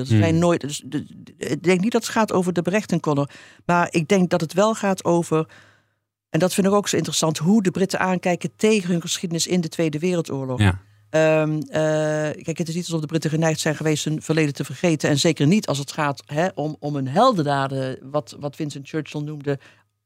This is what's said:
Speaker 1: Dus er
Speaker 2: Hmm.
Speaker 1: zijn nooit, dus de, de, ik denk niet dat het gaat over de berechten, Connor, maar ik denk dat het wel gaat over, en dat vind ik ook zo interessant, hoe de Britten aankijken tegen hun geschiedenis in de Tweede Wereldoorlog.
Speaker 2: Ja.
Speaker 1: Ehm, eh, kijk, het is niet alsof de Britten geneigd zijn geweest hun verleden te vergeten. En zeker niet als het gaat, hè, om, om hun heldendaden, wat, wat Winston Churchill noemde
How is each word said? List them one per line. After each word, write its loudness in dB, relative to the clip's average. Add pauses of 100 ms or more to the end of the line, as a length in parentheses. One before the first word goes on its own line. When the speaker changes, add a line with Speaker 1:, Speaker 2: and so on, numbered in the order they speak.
Speaker 1:
Dus -8
er 4
Speaker 2:
Hmm. 6
Speaker 1:
zijn 4
nooit, 4
dus -8
de, -6
de, -20
ik -4
denk 4
niet 0
dat 2
het -8
gaat 0
over 0
de 0
berechten, 0
Connor, 0 (340)
maar 2
ik 0
denk 4
dat 2
het -4
wel 2
gaat -2
over, 0 (840)
en 0
dat 2
vind 2
ik 4
ook 2
zo -2
interessant, 0
hoe 4
de 2
Britten -2
aankijken 0
tegen 2
hun 2
geschiedenis -4
in 2
de -4
Tweede -2
Wereldoorlog. -2
Speaker 2:
Ja. 2 (300)
Speaker 1:
Ehm, 4 (100)
eh, -2 (640)
kijk, -6
het -4
is -6
niet -4
alsof -4
de -6
Britten -2
geneigd 0
zijn -2
geweest 0
hun -4
verleden 0
te -8
vergeten. 0
En 2
zeker 2
niet 4
als -2
het -10
gaat, -4
hè, 0
om, -4
om -6
hun -4
heldendaden, 0 (120)
wat, -6
wat -8
Winston -8
Churchill -8
noemde -6 (480)